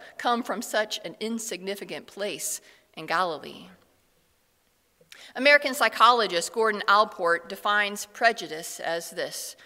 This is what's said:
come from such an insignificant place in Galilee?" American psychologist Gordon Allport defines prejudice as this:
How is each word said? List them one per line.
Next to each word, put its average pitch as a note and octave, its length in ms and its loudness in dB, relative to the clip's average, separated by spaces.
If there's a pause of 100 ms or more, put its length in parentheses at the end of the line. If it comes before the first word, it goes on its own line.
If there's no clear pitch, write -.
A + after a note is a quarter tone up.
(180)
come A#3+ 240 0
from G3 200 -6
such A3 420 -2
an E3+ 160 -10
insignificant F#3+ 880 -8
place G3 520 -6 (340)
in D#3+ 120 -12
Galilee?" E3 640 -2 (1700)
American C#4+ 380 4
psychologist A3 800 4
Gordon A3 360 0
Allport G3 600 4
defines G3+ 580 -2
prejudice E3+ 760 -2
as E3+ 300 -4
this: D#3 440 -8 (120)